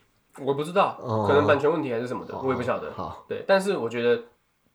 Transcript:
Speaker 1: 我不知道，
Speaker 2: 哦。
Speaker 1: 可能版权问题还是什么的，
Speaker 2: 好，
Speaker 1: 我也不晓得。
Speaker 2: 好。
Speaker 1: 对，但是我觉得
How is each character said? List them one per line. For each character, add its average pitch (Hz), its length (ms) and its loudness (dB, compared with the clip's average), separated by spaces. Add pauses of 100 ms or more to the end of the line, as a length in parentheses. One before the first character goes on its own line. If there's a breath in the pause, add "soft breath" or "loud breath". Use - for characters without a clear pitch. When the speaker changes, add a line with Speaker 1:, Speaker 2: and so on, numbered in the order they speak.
(400)
Speaker 1:
我 139 140 -2
不 139 80 -2
知 170 120 -8
道， 185 260 2
Speaker 2:
哦。 110 260 -2
Speaker 1:
可 101 80 4
能 147 140 6
版 147 100 4
权 147 140 2
问 165 100 0
题 131 120 -4
还 113 80 -2
是 123 40 -4
什 120 120 -6
么 - 80 -10
的， 98 100 -12
Speaker 2:
好， - 60 -6
Speaker 1:
我 131 80 0
也 127 60 2
不 120 60 -4
晓 120 160 -2
得。 - 140 -8
Speaker 2:
好。 - 380 -10
Speaker 1:
对， 104 180 -6
但 196 140 6
是 190 160 -2
我 117 100 -4
觉 120 160 -4
得 120 180 4 (540)